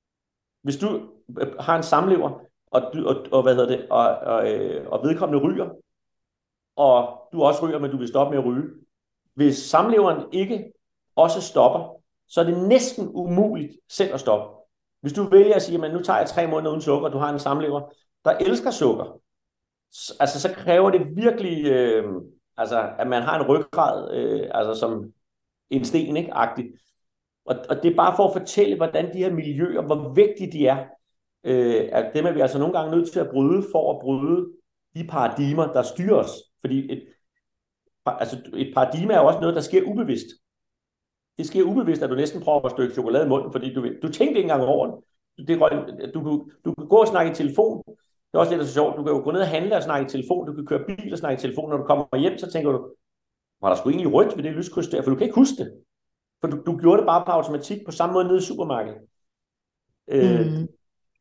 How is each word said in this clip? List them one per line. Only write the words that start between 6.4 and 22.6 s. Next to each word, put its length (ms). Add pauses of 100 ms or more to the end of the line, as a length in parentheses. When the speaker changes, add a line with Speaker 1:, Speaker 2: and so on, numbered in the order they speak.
Speaker 1:
og 560
du 100
også 240
ryger, 120
men 120
du 60
vil 120
stoppe 220
med 120
at 40
ryge. 220 (640)
Hvis 220
samleveren 760
ikke 400 (440)
også 240
stopper, 600 (280)
så 120
er 40
det 240
næsten 400
umuligt 640 (160)
selv 260
at 60
stoppe. 360 (440)
Hvis 120
du 160
vælger 260
at 80
sige, 160
"Men 120
nu 120
tager 160
jeg 100
tre 180
måneder 240
uden 100
sukker," 280
og 40
du 60
har 140
en 60
samlever, 540 (320)
der 60
elsker 400
sukker, 500 (720)
s-, 260
altså, 200
så 120
kræver 380
det 260
virkelig, 500
øh, 380 (520)
altså, 420